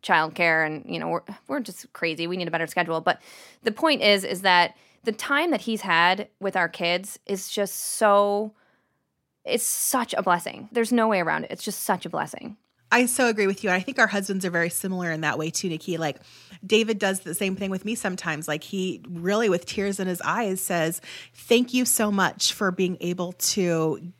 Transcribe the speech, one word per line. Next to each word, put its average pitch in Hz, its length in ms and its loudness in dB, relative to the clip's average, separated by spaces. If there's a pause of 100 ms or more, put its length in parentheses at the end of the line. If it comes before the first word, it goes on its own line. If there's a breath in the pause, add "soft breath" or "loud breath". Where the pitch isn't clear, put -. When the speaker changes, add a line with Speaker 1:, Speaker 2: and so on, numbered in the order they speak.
Speaker 1:
childcare 160 640 2
and, 156 200 -6
you 165 140 -6
know, 160 80 -6
we're, 165 140 -2 (260)
we're 277 140 -4
just - 320 -14
crazy. 165 340 -4
We 180 80 -4
need 180 120 -4
a 165 40 -2
better 165 160 0
schedule. 170 320 -2
But 170 220 2 (420 loud breath)
the 226 80 0
point 294 300 2
is, 202 240 4
is 180 160 -4
that 180 340 4 (280 soft breath)
the 226 100 -2
time 294 380 0
that 220 100 0
he's 220 200 -4
had 185 460 4 (120)
with 190 180 -2
our 170 100 2
kids 180 580 -2
is 190 240 -6
just 202 260 -2
so, 202 760 2 (920)
it's - 200 -2
such - 500 -2
a - 80 -2
blessing. 180 500 -2
There's 233 200 0
no 226 160 4
way 208 120 2
around 160 260 -2
it. - 60 -12
It's 156 120 -10
just - 200 -6
such 185 220 -2
a 170 40 -8
blessing. 156 480 -8 (340)
Speaker 2:
I 240 160 6
so 247 200 2
agree 214 200 2
with 190 160 -2
you. 208 80 0
And 180 60 4
I - 20 2
think 220 180 -6
our 233 80 8
husbands 196 400 -2
are 175 60 -2
very 170 180 2
similar 180 420 -4
in 160 100 -4
that 147 180 -2
way 160 100 -4
too, 180 200 -4
Nikki. 165 280 -4
Like, 156 220 -4 (440 loud breath)
David 214 360 2
does 190 220 0
the 165 120 -8
same 190 220 -2
thing 190 160 -4
with 190 140 -6
me 220 100 -4
sometimes. 170 520 -6
Like, 151 160 -4
he 185 440 -6
really, 196 420 0
with 180 160 0
tears 196 340 -4
in 190 80 -2
his 180 140 -4
eyes, 190 400 -2
says, 170 400 -2 (320 loud breath)
"Thank 247 400 2
you 254 120 2
so 214 260 2
much 196 420 2
for 196 160 0
being 180 320 0
able 180 320 -2
to 170 880 0